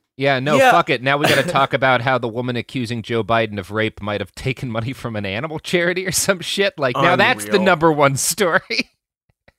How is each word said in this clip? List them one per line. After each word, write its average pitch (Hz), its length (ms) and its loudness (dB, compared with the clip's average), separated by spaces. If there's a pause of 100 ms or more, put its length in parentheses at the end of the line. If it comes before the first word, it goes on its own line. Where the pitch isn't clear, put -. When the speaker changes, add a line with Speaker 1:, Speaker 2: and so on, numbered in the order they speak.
(180)
Speaker 1:
Yeah, 135 220 2
no, 143 160 2
Speaker 2:
Yeah. 262 160 6
Speaker 1:
fuck 170 180 2
it. 123 140 -2
Now 139 140 2
we 147 100 -2
gotta 143 160 2
Speaker 2:
<laughs> - 0 -
Speaker 1:
talk 147 300 0
about 131 260 2
how 127 180 0
the 120 120 -4
woman 123 260 -6
accusing 117 460 -6
Joe 117 200 -2
Biden 110 380 -2
of 90 120 -10
rape 110 300 -4
might 101 200 -6
have 92 120 -10
taken 131 380 -8
money 113 220 -6
from 117 240 -10
an 101 80 -6
animal 139 340 -6
charity 180 480 0
or 170 60 -2
some 190 260 0
shit. 196 400 -2
Like, 127 160 0
now 170 220 4
that's 214 260 2
the - 80 -10
Speaker 2:
Unreal. 196 140 4
Speaker 1:
number 165 260 4
one 143 240 4
story. 190 760 -2 (680)